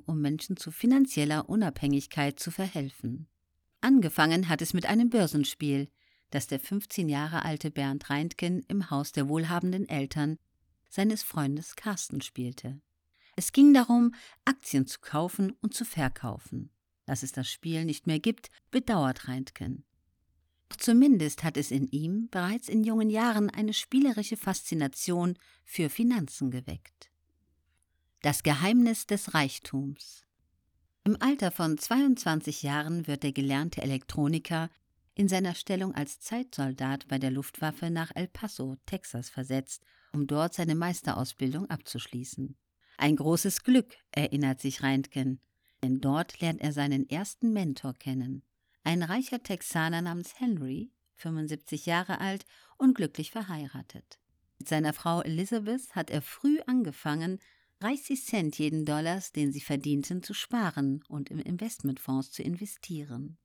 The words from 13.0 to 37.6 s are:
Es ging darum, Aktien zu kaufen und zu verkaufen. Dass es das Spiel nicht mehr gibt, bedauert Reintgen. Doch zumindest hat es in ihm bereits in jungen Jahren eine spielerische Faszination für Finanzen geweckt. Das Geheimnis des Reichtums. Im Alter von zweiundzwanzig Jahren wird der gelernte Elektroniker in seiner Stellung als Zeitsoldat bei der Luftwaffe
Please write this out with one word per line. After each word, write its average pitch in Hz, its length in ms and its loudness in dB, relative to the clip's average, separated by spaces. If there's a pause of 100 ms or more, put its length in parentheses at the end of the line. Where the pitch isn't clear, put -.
Es - 140 -4
ging 285 220 12
darum, 240 400 6 (320)
Aktien 143 400 0
zu - 140 -10
kaufen 180 600 -2
und - 140 -2
zu 240 100 -4
verkaufen. - 840 -6 (340)
Dass - 180 -4
es 131 100 -8
das 127 180 -6
Spiel 165 340 -4
nicht 156 220 -4
mehr 160 120 2
gibt, - 300 -2 (220)
bedauert 180 580 0
Reintgen. 127 560 -6 (840)
Doch - 80 -14
zumindest 233 680 6
hat 156 140 -2
es 143 120 -2
in 135 180 2
ihm 180 420 -2
bereits 196 400 -4
in 220 120 4
jungen 220 280 2
Jahren 214 400 2
eine 214 240 -2
spielerische 247 640 2
Faszination 175 960 0 (300)
für 156 240 0
Finanzen 208 600 0
geweckt. - 600 -10 (1120)
Das 147 200 0
Geheimnis 214 640 4
des - 280 -2
Reichtums. 139 920 -4 (800)
Im 208 160 2
Alter 247 300 2
von 160 260 0
zweiundzwanzig 233 840 2
Jahren 151 440 -2
wird 143 160 -4
der 139 100 0
gelernte 139 500 -2
Elektroniker 156 880 -2 (440)
in 202 140 4
seiner 185 260 0
Stellung 190 400 -4
als - 260 -6
Zeitsoldat 135 880 -6
bei 135 120 -2
der 131 140 -2
Luftwaffe 156 580 -4